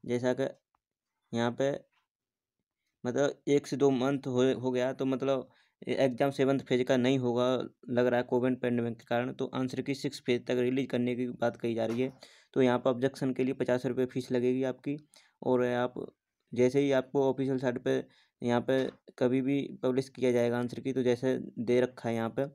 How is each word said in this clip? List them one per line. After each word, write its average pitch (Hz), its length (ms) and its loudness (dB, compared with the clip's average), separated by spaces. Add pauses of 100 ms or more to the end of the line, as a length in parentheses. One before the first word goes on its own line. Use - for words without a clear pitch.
जैसा 123 280 0
कि 135 140 -2 (840)
यहाँ 117 180 0
पे 135 200 -2 (1300)
मतलब 135 420 0
एक 143 200 2
से 139 100 -4
दो 139 120 6
मंथ 135 300 0
हो, 127 340 2
हो 123 180 -2
गया, 123 220 -2
तो 135 120 -4
मतलब 135 440 -2 (380)
ए-, 123 60 -2
एग्जाम 135 380 2
सेवंथ 135 280 2
फेज 127 280 2
का 135 100 4
नहीं 131 220 4
होगा, 123 500 0 (200)
लग 123 160 2
रहा 120 120 4
है 123 60 0
कोविड 127 360 0
पैंडेमिक 120 380 -2
के - 80 -20
कारण। 123 280 -2
तो 135 120 -6
आंसर 127 360 -4
की 135 140 -4
सिक्स - 260 -8
फेज 123 240 0
तक 127 140 0
रिलीज 127 300 0
करने 123 260 0
की 123 120 -4
बात 120 300 -2
कही 117 160 -4
जा 110 120 -2
रही 117 160 -2
है। 131 120 -2 (400)
तो 135 80 2
यहाँ 123 180 4
पर 135 100 2
ऑब्जेक्शन 131 440 -2
के 131 100 -2
लिए 131 100 0
पचास 127 320 0
रुपये 127 200 0
फीस 127 260 -6
लगेगी 127 320 0
आपकी। 131 340 -6 (460)
और 123 200 2
आप 123 500 -4 (400)
जैसे 127 260 4
ही 139 120 2
आपको 135 380 2
ऑफिशियल 131 280 0
साइट 127 260 -2
पे 131 200 0 (400)
यहाँ 120 180 2
पे 131 300 0 (260)
कभी 131 240 2
भी 139 420 -2
पब्लिश 131 260 0
किया 127 220 0
जाएगा 120 280 2
आंसर 123 200 -4
की, 135 140 -6
तो 127 100 -2
जैसे 127 340 2 (220)
दे 123 220 2
रखा 123 280 -4
है 117 60 -2
यहाँ 113 140 -2
पे 135 260 -4